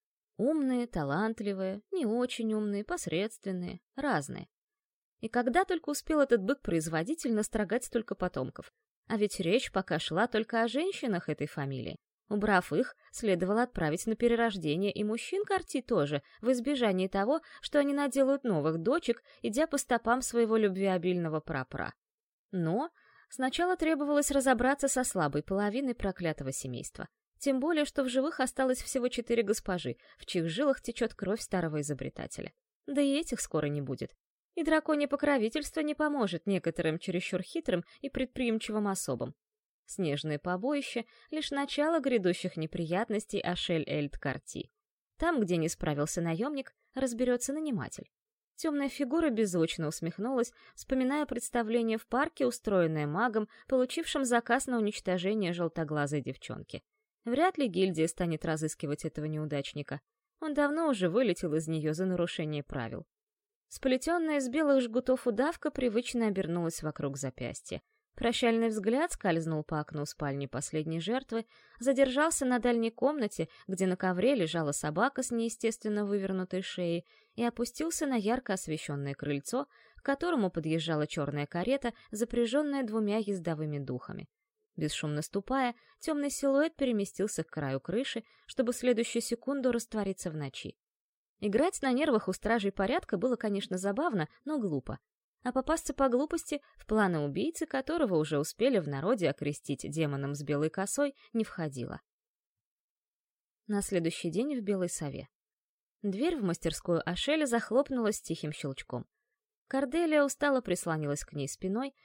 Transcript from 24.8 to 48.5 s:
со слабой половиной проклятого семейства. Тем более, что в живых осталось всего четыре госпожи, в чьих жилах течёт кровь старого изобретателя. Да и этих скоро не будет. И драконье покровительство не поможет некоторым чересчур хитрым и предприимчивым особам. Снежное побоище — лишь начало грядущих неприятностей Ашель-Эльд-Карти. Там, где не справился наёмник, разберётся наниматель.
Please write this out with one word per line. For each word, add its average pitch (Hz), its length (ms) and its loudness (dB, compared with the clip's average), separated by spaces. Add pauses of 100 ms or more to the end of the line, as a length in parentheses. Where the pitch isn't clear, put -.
со 254 160 0
слабой 151 380 0
половиной 208 520 0
проклятого 170 580 -2
семейства. - 560 -8 (300)
Тем 262 220 2
более, 302 260 2
что - 180 0
в 262 40 -2
живых 269 320 0
осталось 262 420 0
всего 247 260 -2
четыре 233 340 0
госпожи, 185 540 -2 (220)
в - 80 -20
чьих 170 240 0
жилах 262 320 2
течёт - 320 -2
кровь 202 260 -2
старого 165 400 -2
изобретателя. - 720 -6 (340)
Да 285 140 0
и 277 180 4
этих - 220 -4
скоро 151 260 -2
не 147 140 -2
будет. 135 340 -6 (400)
И 330 100 -2
драконье 302 440 2
покровительство 285 720 0
не 302 140 0
поможет 277 520 0
некоторым 165 520 0
чересчур 180 440 -4
хитрым 185 420 -2 (160)
и 277 100 -6
предприимчивым 226 800 -2
особам. 143 460 -4 (560)
Снежное 147 480 -2
побоище — 226 680 -2 (240)
лишь 311 200 -4
начало 294 500 0
грядущих 190 580 2
неприятностей 180 840 -2
Ашель-Эльд-Карти. - 1300 -4 (460)
Там, 320 240 2
где 180 160 2
не 160 140 2
справился 147 500 -2
наёмник, 220 540 -2 (200)
разберётся 247 600 0
наниматель. 285 560 -4 (460)